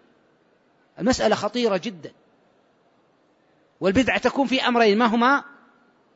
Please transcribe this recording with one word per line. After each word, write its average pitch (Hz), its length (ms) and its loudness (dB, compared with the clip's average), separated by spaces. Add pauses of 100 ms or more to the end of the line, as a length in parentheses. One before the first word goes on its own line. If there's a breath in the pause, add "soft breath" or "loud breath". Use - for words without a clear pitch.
(1000)
المسألة 220 360 0
خطيرة 208 420 -2
جداً. 165 340 -12 (1700)
والبدعة 196 360 0
تكون 247 300 -2
في 247 200 -2
أمرين، 233 300 4
ما 240 80 2
هما؟ 233 380 2 (720)